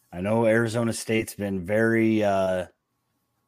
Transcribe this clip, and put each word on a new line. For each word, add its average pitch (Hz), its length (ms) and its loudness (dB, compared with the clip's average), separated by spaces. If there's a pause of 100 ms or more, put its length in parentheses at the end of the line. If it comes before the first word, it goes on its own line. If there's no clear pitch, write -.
(120)
I 87 80 -12
know 110 260 0
Arizona 113 460 2
State's 110 420 -4
been 98 320 -6
very, 110 600 2
uh, 95 400 0 (840)